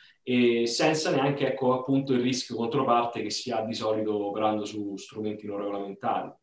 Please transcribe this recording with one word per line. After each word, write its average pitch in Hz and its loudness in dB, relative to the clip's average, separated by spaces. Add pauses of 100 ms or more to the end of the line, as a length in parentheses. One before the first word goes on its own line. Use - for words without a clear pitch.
(220)
e 120 4
senza 156 2
neanche, 135 2
ecco, 127 2
appunto, 135 2
il 120 2
rischio 123 -2
controparte 120 2
che 104 -6
si - -6
ha 110 -2
di 113 -4
solito 107 0
operando 107 0
su 104 -8
strumenti 104 -8
non 101 -6
regolamentati. 101 -4 (120)